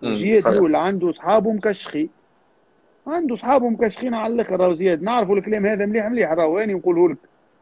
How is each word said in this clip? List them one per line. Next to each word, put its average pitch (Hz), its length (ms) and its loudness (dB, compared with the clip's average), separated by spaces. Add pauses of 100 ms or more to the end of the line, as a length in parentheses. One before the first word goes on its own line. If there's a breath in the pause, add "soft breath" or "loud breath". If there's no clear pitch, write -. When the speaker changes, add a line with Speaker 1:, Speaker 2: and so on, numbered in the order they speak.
Speaker 1:
مم، 123 100 -4
Speaker 2:
وزياد 190 320 2
Speaker 1:
صحيح. 208 120 2
Speaker 2:
يقول 160 200 2
عنده 175 340 -2
أصحابه 202 420 0
مكشخين. 190 580 -4 (1000)
عنده 302 260 -4
أصحابه 240 360 2
مكشخين 233 440 -2
على 226 200 -4
الآخر 202 260 -2
راهو 180 140 4
زياد. 170 280 0
نعرفوا 208 340 0
الكلام 208 300 -2
هذا 208 200 0
مليح 208 200 -2
مليح 214 260 0
راهو، 165 280 2
أنا 214 140 -2
نقوله 175 360 2
لك. 143 80 -6 (440)